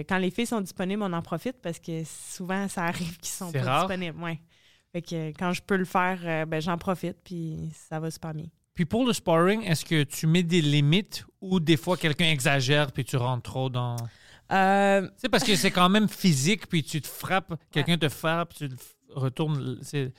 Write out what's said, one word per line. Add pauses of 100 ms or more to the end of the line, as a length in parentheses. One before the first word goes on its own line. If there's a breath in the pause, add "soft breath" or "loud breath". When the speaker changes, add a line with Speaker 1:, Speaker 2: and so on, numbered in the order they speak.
Speaker 1:
quand
les
filles
sont
disponibles,
on
en
profite
parce
que
souvent,
ça
arrive
qu'ils
sont
Speaker 2:
C'est
Speaker 1:
pas
Speaker 2:
rare.
Speaker 1:
disponibles.
Ouais. (520 soft breath)
Fait
que (100)
quand
je
peux
le
faire,
euh,
ben,
j'en
profite
puis
ça
va
super
bien. (280)
Speaker 2:
Puis
pour
le
sparring,
est-ce
que
tu
mets
des
limites (160)
ou
des
fois
quelqu'un
exagère
puis
tu
rentres
trop
dans (560 loud breath)
Speaker 1:
Euh,
Speaker 2:
Tu (100)
sais,
parce
que
c'est
quand
même
physique,
puis
tu
te
frappes, (160)
quelqu'un
te
frappe,
tu
le
f-, (160)
retournes,
c'est